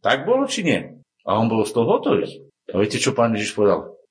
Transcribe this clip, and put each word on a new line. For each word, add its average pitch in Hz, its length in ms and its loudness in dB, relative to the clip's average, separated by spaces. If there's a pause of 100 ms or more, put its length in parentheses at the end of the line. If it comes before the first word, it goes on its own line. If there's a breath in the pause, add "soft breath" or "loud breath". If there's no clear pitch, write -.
Tak 135 240 0
bolo, 262 160 2
či 269 160 -6
nie? 127 380 -2 (260)
A 104 160 0
on 113 80 2
bol 107 160 2
z - 80 -6
toho 117 160 0
hotový. - 380 0 (420)
A - 80 -6
viete, 107 240 0
čo - 160 0
Pán 117 160 2
Ježiš 104 240 -4
povedal? 92 400 2 (140)